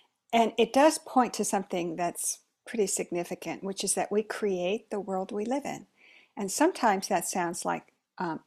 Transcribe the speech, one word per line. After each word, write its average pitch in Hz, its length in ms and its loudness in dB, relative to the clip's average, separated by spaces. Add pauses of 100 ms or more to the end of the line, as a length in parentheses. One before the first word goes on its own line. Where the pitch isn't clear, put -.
(340)
And 233 240 6
it 226 160 2
does 302 260 6
point 254 360 2
to 208 100 -2
something 175 500 -2
that's - 440 -4 (260)
pretty 220 220 0
significant, 175 760 -6
which 190 200 -6
is 196 100 0
that - 180 -2
we 208 120 2
create 202 680 -2
the 208 100 -4
world 190 320 -4
we 208 140 -4
live 277 200 -2
in. - 220 -8 (480)
And 196 160 -4
sometimes 240 560 2
that 175 200 0
sounds 175 360 -2
like, 170 300 -4 (240)
um, 170 300 -4